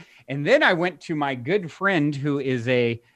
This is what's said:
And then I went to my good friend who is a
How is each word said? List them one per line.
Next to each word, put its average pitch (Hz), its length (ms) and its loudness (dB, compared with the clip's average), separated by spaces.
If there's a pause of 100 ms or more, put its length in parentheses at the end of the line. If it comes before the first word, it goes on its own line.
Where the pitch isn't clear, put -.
(300)
And 143 180 -4
then 285 160 4
I 240 80 4
went 170 300 -2
to 165 140 -6
my 139 200 -2
good 160 340 -4
friend 156 460 0
who 143 240 -2
is 127 300 -2
a 120 320 2 (140)